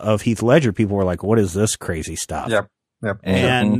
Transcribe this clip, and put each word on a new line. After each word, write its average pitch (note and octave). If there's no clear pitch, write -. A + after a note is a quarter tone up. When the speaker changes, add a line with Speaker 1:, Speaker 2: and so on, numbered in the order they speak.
Speaker 1:
of G#2+
Heath A2+
Ledger, B2
people G2+
were G2
like, F2+
"What G#2+
is F#2
this G#2
crazy D#2+
stuff?" -
Speaker 2:
Yep. G2+
Yep. G2+
Speaker 1:
And, B2